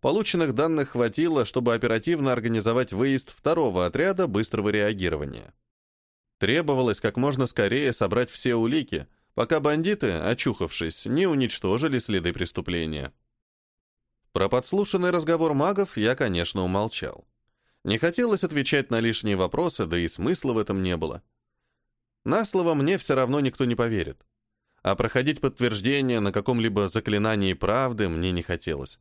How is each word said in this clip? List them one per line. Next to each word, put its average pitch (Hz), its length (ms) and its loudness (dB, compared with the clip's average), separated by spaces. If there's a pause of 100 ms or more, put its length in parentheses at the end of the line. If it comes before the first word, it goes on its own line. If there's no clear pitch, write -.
Полученных 165 540 0
данных 151 360 0
хватило, 127 540 0
чтобы 120 300 0
оперативно 127 580 0
организовать 117 600 0
выезд 131 380 0
второго 127 560 0
отряда 180 420 0
быстрого 104 420 0
реагирования. 82 800 -2 (880)
Требовалось 131 640 2
как 110 160 0
можно 131 280 2
скорее 120 460 2
собрать 110 380 0
все - 240 0
улики, 117 520 0 (280)
пока 147 260 0
бандиты, 151 520 0
очухавшись, 85 920 -2
не 147 220 0
уничтожили 131 720 0
следы 90 340 -2
преступления. 80 800 -4 (1200)
Про 95 160 0
подслушанный 180 600 0
разговор 160 420 2
магов 190 460 0
я, 110 180 2
конечно, 92 460 0
умолчал. 95 680 -4 (560)
Не 107 140 0
хотелось 202 440 2
отвечать 147 480 0
на 113 100 2
лишние 110 360 0
вопросы, 98 480 0
да 85 140 0
и 82 100 0
смысла 135 460 -2
в 110 40 2
этом 98 240 -2
не 90 140 0
было. 80 260 -4 (1000)
На 202 220 0
слово 175 260 0
мне 147 240 2
всё 139 200 0
равно 131 240 2
никто 131 260 0
не 120 80 0
поверит. 113 500 -2 (580)
А 98 120 2
проходить 131 480 0
подтверждение 123 800 0
на 101 120 0
каком-либо 107 560 0
заклинании 104 640 0
правды 110 560 0
мне 85 240 0
не 87 80 0
хотелось. 80 600 -6